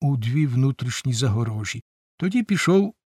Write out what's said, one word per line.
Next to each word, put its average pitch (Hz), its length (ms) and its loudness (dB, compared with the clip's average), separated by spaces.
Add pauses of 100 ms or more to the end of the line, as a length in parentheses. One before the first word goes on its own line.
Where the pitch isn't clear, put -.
у 143 160 0
дві 123 300 0
внутрішні 127 680 0
загорожі. 113 720 -2 (320)
Тоді 196 260 0
пішов 196 520 2 (120)